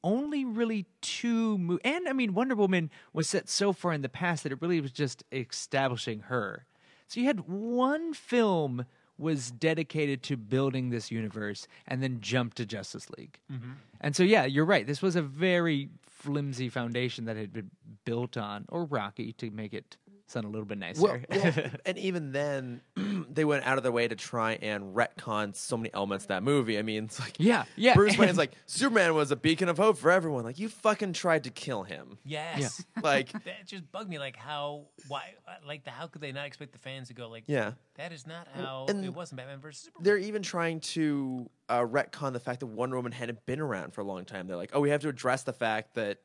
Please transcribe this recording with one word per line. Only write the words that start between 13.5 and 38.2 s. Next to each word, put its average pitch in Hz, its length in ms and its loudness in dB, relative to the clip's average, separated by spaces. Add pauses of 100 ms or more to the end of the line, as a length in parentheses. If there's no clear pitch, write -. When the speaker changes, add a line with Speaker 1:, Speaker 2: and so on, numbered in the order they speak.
Speaker 2:
Mm-hmm. 123 200 -10 (280)
Speaker 1:
And 143 160 0
so, 185 80 8
yeah, 196 220 8
you're 139 180 4
right. 160 220 4
This 139 160 -2
was 185 120 2
a 175 80 4
very 156 680 2 (180)
flimsy 139 600 -4
foundation 120 580 -2
that 110 100 -4
had 104 160 -8
been 104 180 -8 (340)
built 120 320 -4
on, 104 340 -6
or 170 140 -4
rocky 117 500 -4
to 117 160 -8
make 107 240 -8
it - 220 -12 (320)
sound 110 180 -6
a - 20 -8
little 107 160 -6
bit 104 140 -8
nicer. 98 240 -2
Speaker 3:
Well, 151 260 2
well, 185 240 2 (240)
Speaker 1:
<laughs> - 80 -14
Speaker 3:
and 185 140 -2
even 175 340 -4
then, 135 560 -4
<clears throat> - 80 -12
they 185 480 -2
went 143 220 2
out 135 100 4
of 131 60 0
their 127 100 2
way 120 160 2
to 120 80 -4
try 113 380 0
and 101 420 -4
retcon 107 580 0
so - 220 -4
many 113 160 -4
elements 98 320 -2
of - 40 -20
that 95 140 0
movie. 117 360 2
I 107 40 0
mean, 110 220 -2
it's 113 160 -10
like, 120 180 -8
Speaker 1:
Yeah, 196 260 6 (120)
yeah. 240 180 6
Speaker 3:
Bruce 202 220 8
Wayne's 185 220 6
Speaker 1:
<laughs> 151 60 6
Speaker 3:
like, - 80 -4 (120)
"Superman 214 500 4
was 147 160 4
a 143 60 2
beacon 165 320 2
of 165 80 2
hope 196 220 6
for 139 120 6
everyone." 160 340 4
Like, 127 140 -8
you 214 120 -4
fucking 208 420 0
tried 160 320 2
to 127 60 -8
kill 113 320 -6
him. 98 420 -12
Speaker 2:
Yes. 151 580 -6 (140)
Speaker 1:
Yeah. 220 60 -6
Speaker 3:
Like 139 300 2
Speaker 2:
<laughs> - 120 -10
That 196 220 -12
just 180 260 -14
bugged 208 160 -8
me. 165 100 -8
Like, 135 180 -8
how, 147 500 -8 (220)
why, 160 260 -8 (120)
uh, 180 100 -16 (100)
like, 147 180 -12
the, 139 60 -12
how 135 160 -12
could 160 160 -14
they 139 100 -8
not 143 140 -8
expect 139 260 -16
the - 60 -20
fans 131 300 -12
to 123 60 -18
go, 117 140 -12
like, 113 180 -16
Speaker 3:
Yeah. 123 260 0 (240)
Speaker 2:
"That 165 160 -10
is 135 140 -16